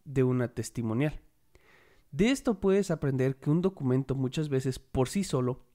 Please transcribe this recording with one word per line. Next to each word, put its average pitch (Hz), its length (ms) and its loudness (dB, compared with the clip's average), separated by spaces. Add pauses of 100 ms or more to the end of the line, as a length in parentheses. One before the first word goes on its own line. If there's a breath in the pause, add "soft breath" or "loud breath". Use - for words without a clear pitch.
de 135 180 0
una 127 260 2
testimonial. 117 720 -4 (880 soft breath)
De 196 200 2
esto 262 300 0
puedes 196 300 2
aprender 135 460 0
que - 140 -2
un 165 100 4
documento 135 540 0
muchas 135 340 -2
veces 131 300 -2
por - 300 -2
sí 196 160 -2
solo 127 400 -2 (100)